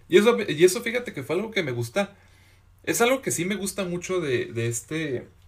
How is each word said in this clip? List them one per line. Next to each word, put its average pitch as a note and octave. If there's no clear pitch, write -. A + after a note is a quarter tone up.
Y E3+
eso, A3
y D3+
eso, F3+
fíjate A#3+
que C#3+
fue D3+
algo G#3+
que G3
me C#3+
gusta. A#2+
Es D#3
algo C4
que -
sí D#3+
me G3+
gusta G3
mucho F3+
de, C3
de A#2
este, C#3